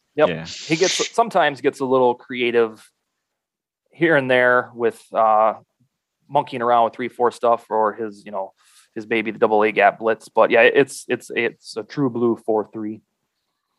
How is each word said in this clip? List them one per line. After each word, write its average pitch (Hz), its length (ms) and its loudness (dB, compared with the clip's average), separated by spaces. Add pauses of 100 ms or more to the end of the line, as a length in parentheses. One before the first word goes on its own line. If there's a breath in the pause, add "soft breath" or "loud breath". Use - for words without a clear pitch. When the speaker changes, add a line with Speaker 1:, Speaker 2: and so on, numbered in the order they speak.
(160)
Speaker 1:
Yep. 107 120 2
Speaker 2:
Yeah. 80 160 -8
Speaker 1:
He - 320 -6
gets, - 380 -4
sometimes 165 460 0
gets 135 200 -2
a 139 60 -4
little 127 280 2
creative 117 720 -2 (1040)
here 165 260 0
and 131 140 -2
there 123 440 2
with, 117 280 -4 (100)
uh, 110 420 2 (720)
monkeying 139 340 -4
around 120 220 2
with 110 100 -2
three 127 140 -8
four 120 220 0
stuff 117 400 -2
or 107 240 0
his, 104 300 -12
you 104 80 -18
know, 98 200 -10 (420 soft breath)
his 107 120 -12
baby, 110 240 -4
the 104 80 -14
double 107 240 2
A 107 100 2
gap 98 260 2
blitz. 110 300 -4
But 110 220 2
yeah, 113 120 4
it's, 135 460 2
it's, - 260 -6
it's - 420 -6
a 113 60 -8
true 139 280 -6
blue 117 260 -2
four 107 360 -4
three. 110 280 -12 (800)